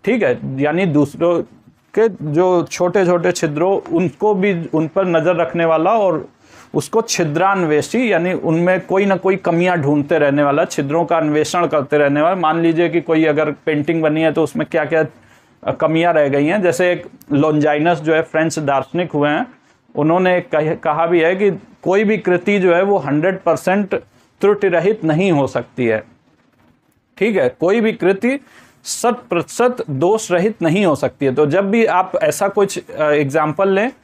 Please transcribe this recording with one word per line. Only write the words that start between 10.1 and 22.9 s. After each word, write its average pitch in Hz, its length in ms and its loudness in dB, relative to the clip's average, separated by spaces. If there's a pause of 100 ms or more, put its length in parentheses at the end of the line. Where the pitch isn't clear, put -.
रहने 147 240 2
वाला, 143 220 2
छिद्रों 156 400 -2
का 175 120 0
अन्वेषण 156 500 0
करते 147 300 -2
रहने 147 240 2
वाला। 175 140 2
मान 165 260 0
लीजिए 165 280 2
कि 170 120 0
कोई 160 240 2
अगर 151 260 0
पेंटिंग 156 500 -2
बनी 156 200 0
है 160 100 2
तो 160 120 0
उसमें 151 280 -4
क्या-क्या, 156 340 0 (580)
अ, - 80 -4
कमियां 160 420 0
रह 151 140 2
गई 139 180 0
हैं। 196 160 0
जैसे 180 300 0
एक - 160 -6 (240)
लॉन्जाइनस 151 680 2
जो 156 160 -2
है 156 80 2
फ्रेंच 160 380 -2
दार्शनिक 143 520 -2
हुए 147 180 0
हैं, 170 180 -2 (480)
उन्होंने 175 460 2
कह-, 156 380 -2
कहा 156 260 -2
भी 170 140 2
है 165 160 2
कि 196 160 2 (320)
कोई 190 200 2
भी 214 140 0
कृति 180 420 0
जो 180 160 2
है 180 80 2
वो 202 140 0